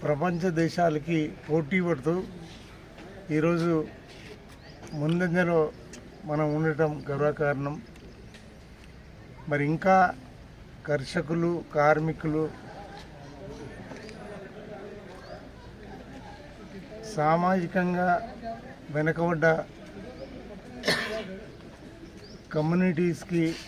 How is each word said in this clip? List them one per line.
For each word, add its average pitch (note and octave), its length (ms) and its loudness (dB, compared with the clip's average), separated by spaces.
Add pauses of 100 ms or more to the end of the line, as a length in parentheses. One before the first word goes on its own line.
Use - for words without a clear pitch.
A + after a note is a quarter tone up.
ప్రపంచ E3 540 4
దేశాలకి E3 640 4 (260)
పోటీ D3+ 400 2
పడుతూ D#3+ 280 2 (1200)
ఈరోజు E3+ 360 4 (1300)
ముందంజలో E3+ 600 4 (720)
మనం D3+ 160 4 (120)
ఉండటం D#3 340 4 (160)
గర్వకారణం. C#3+ 680 2 (1700)
మరి C#3+ 220 4
ఇంకా F#3+ 260 6 (920)
కర్షకులు, E3 640 2 (240)
కార్మికులు, D#3 680 4 (4000)
సామాజికంగా F3+ 960 2 (840)
వెనుకబడ్డ D#3+ 500 2 (3000)
కమ్యూనిటీస్కి E3+ 880 4 (220)